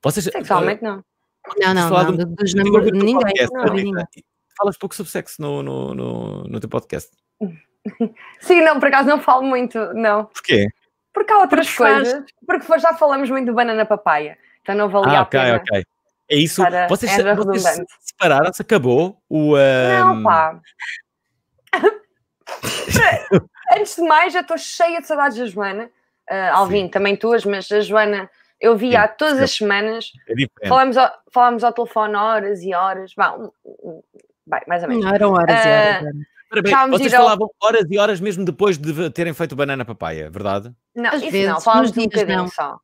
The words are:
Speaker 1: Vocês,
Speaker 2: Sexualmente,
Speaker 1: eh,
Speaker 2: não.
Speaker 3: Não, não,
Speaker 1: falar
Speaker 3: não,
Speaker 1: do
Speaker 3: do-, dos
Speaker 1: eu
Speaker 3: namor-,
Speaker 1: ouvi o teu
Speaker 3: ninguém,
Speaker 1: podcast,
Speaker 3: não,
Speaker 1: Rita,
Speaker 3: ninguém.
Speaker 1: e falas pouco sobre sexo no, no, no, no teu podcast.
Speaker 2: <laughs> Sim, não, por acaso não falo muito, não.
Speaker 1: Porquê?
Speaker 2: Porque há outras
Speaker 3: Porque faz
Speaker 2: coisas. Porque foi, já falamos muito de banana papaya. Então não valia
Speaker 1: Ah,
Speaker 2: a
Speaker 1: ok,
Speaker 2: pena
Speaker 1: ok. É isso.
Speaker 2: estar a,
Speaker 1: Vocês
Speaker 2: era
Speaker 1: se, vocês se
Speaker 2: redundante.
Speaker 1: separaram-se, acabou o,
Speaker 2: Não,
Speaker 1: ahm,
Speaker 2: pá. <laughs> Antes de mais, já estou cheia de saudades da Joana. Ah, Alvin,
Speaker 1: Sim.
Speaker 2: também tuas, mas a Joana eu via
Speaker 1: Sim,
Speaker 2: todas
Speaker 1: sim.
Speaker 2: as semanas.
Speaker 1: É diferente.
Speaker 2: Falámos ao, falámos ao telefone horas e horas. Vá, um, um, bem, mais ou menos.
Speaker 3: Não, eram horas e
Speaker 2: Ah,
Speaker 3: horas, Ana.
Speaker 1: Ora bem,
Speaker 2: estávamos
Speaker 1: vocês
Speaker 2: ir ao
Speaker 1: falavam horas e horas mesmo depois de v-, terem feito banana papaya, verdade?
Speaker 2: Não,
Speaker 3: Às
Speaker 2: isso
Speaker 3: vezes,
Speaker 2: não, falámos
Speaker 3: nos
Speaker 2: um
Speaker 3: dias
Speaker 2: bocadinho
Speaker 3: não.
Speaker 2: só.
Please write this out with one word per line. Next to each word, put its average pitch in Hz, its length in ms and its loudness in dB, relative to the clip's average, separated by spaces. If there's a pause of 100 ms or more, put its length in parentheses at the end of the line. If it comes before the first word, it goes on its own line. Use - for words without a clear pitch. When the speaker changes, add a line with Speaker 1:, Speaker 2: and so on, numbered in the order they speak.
Speaker 1:
Vocês, 156 220 -2
Speaker 2:
Sexualmente, 214 580 -2
Speaker 1:
eh, 226 60 -6
Speaker 2:
não. 196 120 -10 (600)
Speaker 3:
Não, 190 120 4
não, 175 140 2
Speaker 1:
falar 185 160 4
Speaker 3:
não, 180 80 0
Speaker 1:
do 175 140 0
Speaker 3:
do-, 170 100 -10
dos 196 180 -2
Speaker 1:
eu 190 80 0
Speaker 3:
namor-, 202 180 4
Speaker 1:
ouvi 202 100 2
o - 20 0
teu 190 140 0
Speaker 3:
ninguém, 233 160 2
Speaker 1:
podcast, 220 320 0
Speaker 3:
não, 254 100 -6
Speaker 1:
Rita, 214 120 0
Speaker 3:
ninguém. 196 300 -4 (120)
Speaker 1:
e - 60 -20 (340)
falas 202 200 -2
pouco - 160 -12
sobre 185 200 -12
sexo - 280 -10
no, 143 220 -6
no, 135 320 -8
no, 120 480 -8
no - 160 -10
teu 117 100 -12
podcast. - 400 -8 (300)
Speaker 2:
<laughs> 208 760 -10 (240)
Sim, 349 200 0
não, 311 200 2
por 285 80 2
acaso 277 180 2
não 294 140 0
falo 262 220 0
muito, 247 340 -4 (160)
não. 214 320 -2
Speaker 1:
Porquê? 104 420 -2 (460)
Speaker 2:
Porque 403 180 -2
há 427 80 6
outras 370 280 2
Speaker 3:
Porque - 160 -2
faz 269 280 4
Speaker 2:
coisas. 277 140 -6 (200)
Porque 359 200 -4
foi, 320 140 2
já 330 160 2
falamos 277 340 0
muito 262 160 -2
de 240 80 -2
banana 220 320 0
papaya. 160 520 -2 (240)
Então 196 140 -6
não 208 140 0
valia 180 300 4
Speaker 1:
Ah, - 0 -
Speaker 2:
a - 20 4
Speaker 1:
ok, 135 180 0
Speaker 2:
pena 123 180 2
Speaker 1:
ok. 98 260 -4 (460)
É 151 80 2
isso. 160 260 2
Speaker 2:
estar 180 220 2
a, - 20 -2
Speaker 1:
Vocês 190 300 0
Speaker 2:
era 202 180 2
Speaker 1:
se, 202 60 -2
vocês 196 200 0
se 175 80 2
Speaker 2:
redundante. 170 320 -6
Speaker 1:
separaram-se, 160 600 0
acabou 160 680 0
o, 151 260 2
Speaker 2:
Não, 135 540 4
Speaker 1:
ahm, 220 140 -2
Speaker 2:
pá. 165 360 2 (1120)
<laughs> - 1800 -2 (280)
Antes 415 180 -4
de 330 60 -4
mais, 320 320 4
já 359 80 0
estou 330 160 -6
cheia 339 440 -2
de - 60 -20
saudades 285 300 -2
da 247 80 -6
Joana. 202 440 -8 (400)
Ah, 185 280 0
Alvin, 196 280 0
Speaker 1:
Sim. 170 40 -8
Speaker 2:
também 202 260 0
tuas, 226 300 0
mas 202 260 -6
a 214 100 2
Joana 208 480 0 (320)
eu 226 160 4
via 233 300 2
Speaker 1:
Sim, 220 100 -4
Speaker 2:
todas 302 220 0
Speaker 1:
sim. 269 40 4
Speaker 2:
as 262 80 0
semanas. 214 600 -4 (160)
Speaker 1:
É 113 60 -6
diferente. 127 360 -6
Speaker 2:
Falámos 262 280 4
ao, 262 140 4 (220)
falámos 240 300 2
ao 233 100 0
telefone 220 420 -4
horas 208 480 -2
e 190 100 -6
horas. 190 420 -4
Vá, 185 200 0
um, 226 160 -16 (140)
um, - 360 -20 (460)
bem, - 200 -6
mais 175 160 -4
ou 175 60 -8
menos. 233 160 -2
Speaker 3:
Não, 190 80 0
eram 202 200 2
horas 170 160 2 (160)
e - 20 4
Speaker 2:
Ah, 214 40 4
Speaker 3:
horas, 208 300 2
Ana. 147 240 -10 (260)
Speaker 1:
Ora 214 100 0
bem, 196 100 2
Speaker 2:
estávamos 269 280 4
Speaker 1:
vocês 262 120 2
Speaker 2:
ir 247 40 2
ao 247 80 8
Speaker 1:
falavam 214 260 2 (140)
horas 220 260 4
e 196 80 -2
horas 202 240 0
mesmo 196 240 -4
depois 180 320 0
de 147 160 -6
v-, 160 160 -4
terem 170 240 -4
feito 165 220 -6
banana 139 280 -4
papaya, 80 460 -8
verdade? 101 420 -6 (240)
Speaker 2:
Não, 233 140 -2
Speaker 3:
Às 302 140 -2
Speaker 2:
isso 311 80 -8
Speaker 3:
vezes, 196 180 0
Speaker 2:
não, 165 100 -2
falámos 226 300 2
Speaker 3:
nos 226 80 -4
Speaker 2:
um 226 100 0
Speaker 3:
dias 208 140 -6
Speaker 2:
bocadinho 190 220 -2
Speaker 3:
não. 180 40 -6
Speaker 2:
só. 151 360 -8